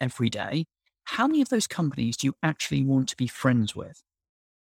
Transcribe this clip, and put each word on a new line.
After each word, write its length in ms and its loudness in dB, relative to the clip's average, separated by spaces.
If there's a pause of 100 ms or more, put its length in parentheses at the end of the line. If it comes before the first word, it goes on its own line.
every 260 0
day, 380 -2 (380)
how 220 0
many 140 4
of 80 4
those 180 2
companies 520 -2
do 80 -2
you 160 0
actually 420 0
want 240 2
to 80 -10
be 100 0
friends 480 0
with? 280 -12 (640)